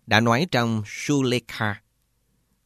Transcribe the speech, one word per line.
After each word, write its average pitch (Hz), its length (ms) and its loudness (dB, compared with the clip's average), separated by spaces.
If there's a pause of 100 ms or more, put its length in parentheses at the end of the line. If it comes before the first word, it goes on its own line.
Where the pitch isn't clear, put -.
đã 104 140 4
nói 120 300 2
trong 117 360 0
Sulekha, 123 960 -2 (840)